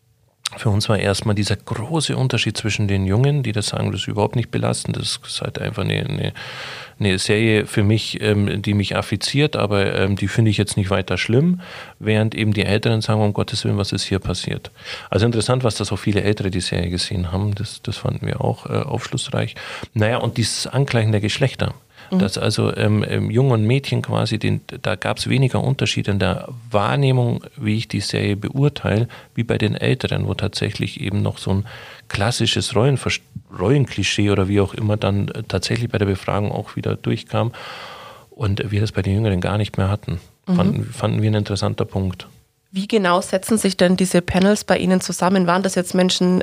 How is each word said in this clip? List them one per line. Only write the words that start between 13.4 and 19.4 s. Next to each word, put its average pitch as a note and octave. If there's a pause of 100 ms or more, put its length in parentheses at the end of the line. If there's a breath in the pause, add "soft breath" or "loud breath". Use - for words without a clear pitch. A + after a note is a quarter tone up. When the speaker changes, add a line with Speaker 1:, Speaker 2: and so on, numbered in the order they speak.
Speaker 1:
Willen, G#2+
was G2+
ist G#2
hier G2
passiert? - (380 loud breath)
Also G#2
interessant, A#2+
was G#2+
da G#2
so G2+
viele G2
Ältere G2+
die F#2
Serie F2+
gesehen F2+
haben, G2+
das, -
das -
fanden -
wir -
auch, -
äh, -
aufschlussreich. A2 (380 loud breath)